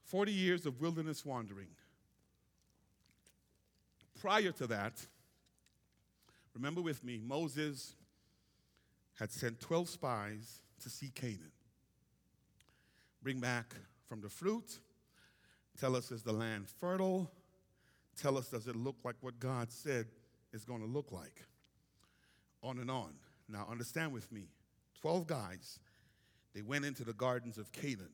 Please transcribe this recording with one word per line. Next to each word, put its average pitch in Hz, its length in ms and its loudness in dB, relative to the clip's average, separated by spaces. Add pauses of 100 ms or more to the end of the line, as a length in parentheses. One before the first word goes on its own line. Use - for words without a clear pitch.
Forty 202 260 4
years 180 340 6
of 127 140 0
wilderness 160 460 0
wandering. 101 440 -4 (2500)
Prior 202 320 8
to 131 140 0
that, 110 380 0 (1500)
remember 147 280 0
with 156 220 0
me, 120 180 -4
Moses 143 760 0 (1200)
had 107 120 -2
sent 117 280 -2
twelve 170 300 0
spies 107 720 -2 (200)
to - 80 -10
see 139 240 -6
Canaan. 90 380 -4 (1700)
Bring 131 160 0
back 120 340 2 (320)
from 113 140 -8
the 104 80 -6
fruit. 214 520 -2 (1000)
Tell 127 160 4
us, 123 160 0
is 113 120 -6
the 113 100 2
land 107 340 0
fertile? 185 640 2 (920)
Tell 135 160 4
us, 127 120 -2
does 113 180 -4
it 120 80 -4
look 120 280 -2
like 120 180 -4
what 123 180 -8
God 123 320 0
said 123 360 0 (440)
is 107 140 -10
gonna 117 200 -6
look 120 280 -2
like? - 320 -12 (1160)
On 123 180 -4
and 123 120 -2
on. 104 220 0 (340)
Now, 104 240 -4
understand 139 400 -2
with 113 200 -6
me, 101 180 -10 (500)
twelve 165 260 4
guys, 104 540 -4 (760)
they 104 80 -6
went 139 240 2
into 131 200 -4
the 113 80 -2
gardens 120 440 2
of 107 140 -8
Canaan 104 420 -4